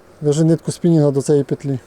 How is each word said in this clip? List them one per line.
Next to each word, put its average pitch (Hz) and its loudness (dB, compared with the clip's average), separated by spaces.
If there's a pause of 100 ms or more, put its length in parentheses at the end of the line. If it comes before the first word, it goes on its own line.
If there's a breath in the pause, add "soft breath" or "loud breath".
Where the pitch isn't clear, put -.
(220)
в'яжи 147 0
нитку 160 0
спінінга 160 2
до 135 -2
цієї 151 0
петлі. 139 -6